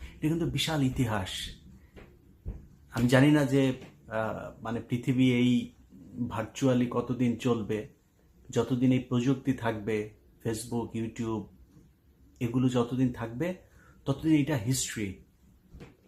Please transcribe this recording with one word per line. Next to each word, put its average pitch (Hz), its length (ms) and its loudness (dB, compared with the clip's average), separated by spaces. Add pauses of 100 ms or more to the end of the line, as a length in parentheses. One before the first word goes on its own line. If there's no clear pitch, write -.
এটা - 280 -4
কিন্তু 165 180 0
বিশাল 139 360 0
ইতিহাস। 113 480 0 (1600)
আমি 120 180 2
জানি 131 220 8
না 151 140 6
যে, 135 280 2 (360)
আহ, 104 540 -6
মানে 113 180 -6
পৃথিবী 127 520 2
এই 120 420 2 (540)
ভার্চুয়ালি 123 640 0
কতদিন 120 460 0
চলবে, 107 520 -2 (600)
যতদিন 123 420 2
এই 127 60 4
প্রযুক্তি 127 540 0
থাকবে, 107 600 -4 (300)
Facebook, 117 560 -6
YouTube, 113 420 -4 (1000)
এগুলো 127 280 2
যতদিন 123 440 0
থাকবে, 123 420 -6 (500)
ততদিন 156 300 0
এটা 147 220 2
হিস্ট্রি। 107 680 -4 (840)